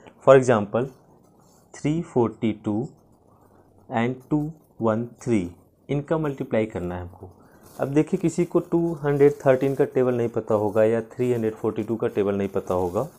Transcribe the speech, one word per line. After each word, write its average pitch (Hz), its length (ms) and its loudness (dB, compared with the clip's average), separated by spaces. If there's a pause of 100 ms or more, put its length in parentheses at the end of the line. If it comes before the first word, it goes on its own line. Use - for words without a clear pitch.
(260)
For 135 120 10
example, 117 480 2 (880)
थ्री 156 280 -4
फ़ोर्टी 113 500 0 (120)
टू 107 100 -2 (1200)
and 120 160 0 (160)
टू 151 100 2 (400)
वन 113 260 0 (160)
थ्री, 113 180 0 (480)
इनका 143 300 -2
मल्टीप्लाई 135 480 -2
करना 87 280 -8
है 90 60 -8
हमको। 90 300 -16 (500)
अब 131 80 -4
देखिए, 151 320 0
किसी 170 240 0
को 170 160 0
टू 170 320 -2 (100)
हंड्रेड 143 300 4 (140)
थर्टीन 135 280 2
का 139 100 2
टेबल 127 300 0
नहीं 117 140 0
पता 113 260 -2
होगा 107 300 2
या 113 160 2 (140)
थ्री 123 180 -2
हंड्रेड 110 220 -2
फ़ोर्टी 110 280 -4
टू 110 140 -4
का 117 120 -4
टेबल 101 260 0
नहीं 98 140 -2
पता 95 260 -4
होगा 90 340 -2 (100)